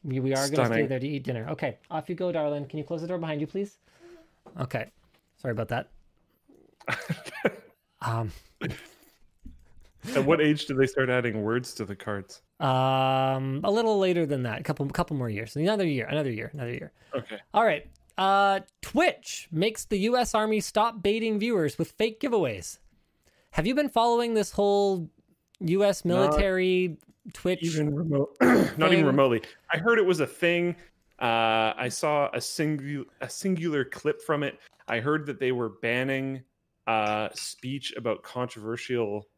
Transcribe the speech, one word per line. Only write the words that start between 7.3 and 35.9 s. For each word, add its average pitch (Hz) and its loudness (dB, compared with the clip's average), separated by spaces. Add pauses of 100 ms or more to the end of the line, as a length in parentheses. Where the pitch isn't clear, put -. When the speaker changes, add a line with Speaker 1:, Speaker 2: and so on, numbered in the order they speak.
Speaker 1:
Um, 113 -4 (1800)
Speaker 2:
At 135 4
what 156 4
age 151 2
do 135 -4
they 131 6
start 131 0
adding 117 0
words 117 -2
to 107 -6
the 98 -10
cards? 101 -8 (180)
Speaker 1:
Um, 131 0
a 202 2
little 220 2
later 180 2
than 135 -2
that. 120 -4
A - -10
couple, 139 -2
couple 170 -2
more 123 -4
years. 107 -6
Another 190 0
year. 135 -2
Another 143 -2
year. 110 -8
Another 123 -6
year. - -12 (240)
Speaker 2:
Okay. 117 -8 (180)
Speaker 1:
All 226 6
right. 170 0 (300)
Uh, 196 4 (220)
Twitch - 0
makes 202 -2
the 208 -2
U 226 2
S 240 0
Army 214 2
stop 220 0
baiting 214 0
viewers 196 0
with 165 -2
fake 220 -2
giveaways. 165 -2 (760)
Have 160 0
you 247 2
been 294 0
following 233 2
this 214 0
whole 202 2 (520)
U 180 2
S 196 2
Speaker 2:
Not 175 2 (180)
Speaker 1:
military 185 2 (360)
Twitch 180 -2
Speaker 2:
even 156 0
remote-, 147 0
<clears throat> - 2
not 247 6
even 156 4
Speaker 1:
thing? 170 6
Speaker 2:
remotely. 131 4 (300)
I 165 0
heard 226 4
it 190 4
was 180 4
a 139 2
thing. 175 0 (440)
Uh, 113 4
I 123 -4
saw 147 0
a - -6
singu-, 143 -4 (160)
a 131 -8
singular 165 -2
clip - -4
from 147 0
it. - -6 (280)
I 117 -2
heard 147 -2
that 135 -8
they 127 0
were 120 -2 (120)
banning, 131 -2 (420)